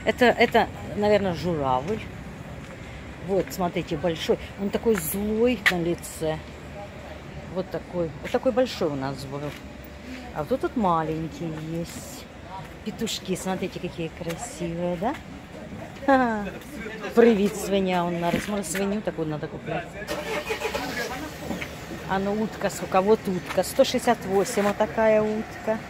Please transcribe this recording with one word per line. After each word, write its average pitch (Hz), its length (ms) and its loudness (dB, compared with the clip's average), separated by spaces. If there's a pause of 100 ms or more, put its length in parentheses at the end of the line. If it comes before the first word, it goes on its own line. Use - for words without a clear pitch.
Это, 240 220 6
это, 233 420 6 (280)
наверное, 202 380 4
журавль. 151 640 2 (1300)
Вот, 185 240 2
смотрите, 175 460 -2
большой. 165 420 2 (220)
Он 202 80 0
такой 220 260 2
злой 214 640 2 (120)
на 180 120 0
лице. 165 560 -2 (1160)
Вот 180 160 -2
такой. 165 400 -2 (100)
Вот - 100 -8
такой 247 220 4
большой 214 360 2
у 143 60 0
нас 135 300 -2
был. 139 160 -8 (920)
А 156 60 -2
вот 143 80 -4
тут 262 140 2
вот 339 140 -2
маленький 165 760 2 (220)
есть. - 520 -8 (600)
Петушки, 208 520 -4
смотрите, 185 440 -4
какие 165 380 -4
красивые, 175 840 -4
да? 240 140 0 (920)
Ха-ха. 240 380 4 (680)
Привет, 220 420 8
свинья. 185 480 2
Он 175 160 0
на 170 100 2
раз-, - 180 0
может, 202 180 -2
свинью 196 360 0
такую 165 260 -2
надо 151 180 -4
купить. - 280 -6 (2250)
А 185 100 0
ну, 196 140 0
утка, 208 380 -2
сколько? 185 300 2
Вот 214 260 6
утка. 185 360 0
Сто - 220 4
шестьдесят 240 420 4
восемь, 196 360 4
вот 202 140 4
такая 214 460 6
утка. 220 560 -2 (120)